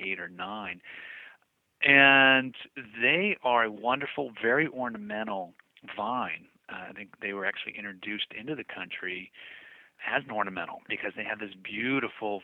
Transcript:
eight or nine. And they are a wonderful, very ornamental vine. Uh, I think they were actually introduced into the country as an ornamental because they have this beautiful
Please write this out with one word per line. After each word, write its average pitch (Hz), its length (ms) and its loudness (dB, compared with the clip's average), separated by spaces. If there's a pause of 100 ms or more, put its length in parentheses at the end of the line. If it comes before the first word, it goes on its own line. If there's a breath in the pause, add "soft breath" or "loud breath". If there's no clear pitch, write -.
eight 95 160 -4
or 87 80 -8
nine. 95 540 -10 (1000 loud breath)
And 135 720 8 (480)
they 170 420 4
are 120 200 6
a 110 80 2
wonderful, 123 600 -2 (100)
very 135 260 4
ornamental 107 840 -6 (420)
vine. 104 520 -4 (220)
Uh, 90 200 -12
I - 40 -14
think 98 180 -16 (100)
they 101 120 -4
were 98 120 -4
actually 101 320 -4
introduced 101 500 -6 (100)
into 131 180 -8
the 117 100 -8
country 92 640 -10 (800 loud breath)
as 131 160 0
an 131 60 -12
ornamental 95 560 -4
because 104 280 -4
they 110 80 -6
have 104 160 -6
this 104 140 -10 (100)
beautiful 110 800 -2